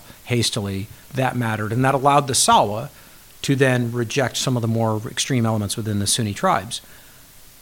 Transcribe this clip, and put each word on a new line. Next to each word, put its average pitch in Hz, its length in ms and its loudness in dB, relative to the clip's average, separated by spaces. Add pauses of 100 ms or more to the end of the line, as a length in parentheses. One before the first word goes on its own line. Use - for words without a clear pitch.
(260)
hastily, 101 640 -2 (260)
that 131 220 -2
mattered. 110 360 -2
And 127 140 0
that 139 100 2
allowed 139 320 4
the 131 80 -2
Sawa 135 540 2 (540)
to 139 120 2
then 123 380 2
reject 120 440 -2
some 127 200 -2
of 113 40 -2
the 117 60 0
more 113 420 0
extreme 120 360 0
elements 107 320 -2
within 107 220 -2
the 101 60 -2
Sunni 104 280 -2
tribes. 123 480 -2 (800)